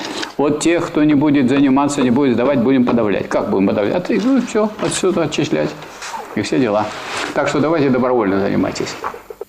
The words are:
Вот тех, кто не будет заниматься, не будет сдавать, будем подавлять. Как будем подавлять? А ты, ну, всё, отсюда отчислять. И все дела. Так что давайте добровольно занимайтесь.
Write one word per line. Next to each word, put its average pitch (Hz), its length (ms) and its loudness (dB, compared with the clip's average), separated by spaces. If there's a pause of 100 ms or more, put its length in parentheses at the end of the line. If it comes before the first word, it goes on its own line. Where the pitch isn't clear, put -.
(360)
Вот 147 240 0
тех, 170 260 2
кто 156 160 -2
не 151 120 4
будет 143 340 4
заниматься, 139 540 2
не 127 80 2
будет 127 240 2
сдавать, 127 260 2
будем 123 240 4
подавлять. 117 440 0
Как 139 220 -2
будем 98 160 2
подавлять? 104 300 0
А 180 40 0
ты, 196 220 -2
ну, 262 200 2
всё, 214 280 -2 (120)
отсюда 175 420 0
отчислять. 151 460 -2 (680)
И 139 60 -2
все 151 180 -2
дела. 107 260 2 (480)
Так 139 140 0
что 147 100 0
давайте 147 300 2
добровольно 123 520 2
занимайтесь. 98 540 -2 (540)